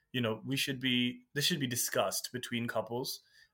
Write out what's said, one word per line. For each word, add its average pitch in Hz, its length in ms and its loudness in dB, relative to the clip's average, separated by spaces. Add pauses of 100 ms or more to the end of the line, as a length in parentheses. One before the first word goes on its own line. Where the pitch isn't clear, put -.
(120)
you 127 100 0
know, 113 240 0
we 131 100 -2
should 135 240 0
be, 123 420 2 (120)
this 139 120 0
should 170 140 2
be 139 60 0
discussed 123 640 0
between 120 360 -2
couples. 120 540 -2 (320)